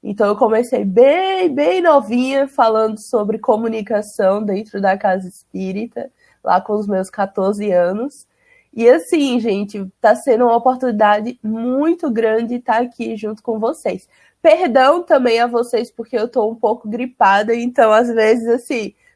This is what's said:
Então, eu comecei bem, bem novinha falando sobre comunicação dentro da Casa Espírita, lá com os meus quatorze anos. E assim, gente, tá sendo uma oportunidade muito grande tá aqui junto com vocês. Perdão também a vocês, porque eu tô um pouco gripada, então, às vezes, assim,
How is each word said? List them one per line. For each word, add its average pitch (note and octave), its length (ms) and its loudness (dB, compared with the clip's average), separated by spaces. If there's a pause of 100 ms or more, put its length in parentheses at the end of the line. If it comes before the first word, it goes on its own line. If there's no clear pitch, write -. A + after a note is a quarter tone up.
Então, G#3 260 -2
eu G#3 80 0
comecei A3+ 480 0
bem, D#4+ 680 2
bem D#4+ 300 0
novinha C4+ 640 2
falando A3 540 0
sobre G#3+ 380 -2
comunicação G#3+ 1040 -2
dentro G#3 380 -6
da G3 160 2
Casa F#3+ 320 -2
Espírita, F#3+ 840 -10 (340)
lá F#3 160 2
com G#3 140 -6
os G#3+ 120 -4
meus F#3+ 240 -4
quatorze G3+ 600 -4
anos. F#3 540 -2 (500)
E A#3 140 2
assim, C#4+ 500 2
gente, G3+ 500 -4 (120)
tá A3+ 120 6
sendo B3 300 0
uma A#3 100 4
oportunidade A#3 880 0
muito B3+ 680 -2
grande A3+ 480 -2
tá A#3+ 180 -2
aqui A#3 400 -4
junto G#3+ 260 -10
com A3 160 -6
vocês. A3 480 -6 (360)
Perdão D#4 600 4
também B3 380 2
a A#3+ 60 2
vocês, A#3+ 440 -4
porque A#3 260 -10
eu A3+ 120 -2
tô A#3 180 -2
um A3+ 80 -4
pouco A#3 320 -2
gripada, G#3+ 680 0
então, A#3 360 2
às A#3 180 4
vezes, A3+ 380 2
assim, A#3 480 -4 (220)